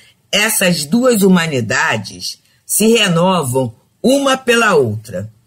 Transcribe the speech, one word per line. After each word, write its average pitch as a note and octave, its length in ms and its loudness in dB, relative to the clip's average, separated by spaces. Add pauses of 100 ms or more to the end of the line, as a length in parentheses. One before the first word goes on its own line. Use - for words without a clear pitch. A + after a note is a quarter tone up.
(320)
Essas F#3 540 0
duas A#3+ 380 2
humanidades C#3 1120 0 (280)
se - 220 0
renovam E3+ 880 0 (300)
uma C4+ 340 2
pela A#3 380 0
outra, A2 580 -4 (120)